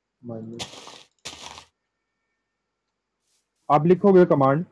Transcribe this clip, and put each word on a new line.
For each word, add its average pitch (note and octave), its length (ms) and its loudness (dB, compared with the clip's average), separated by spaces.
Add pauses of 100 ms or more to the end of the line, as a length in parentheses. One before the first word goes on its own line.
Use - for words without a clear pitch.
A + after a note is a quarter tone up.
(240)
माइनस। A2+ 640 -18 (2750)
आप D3 160 0
लिखोगे F#3 380 4
कमांड D3 480 0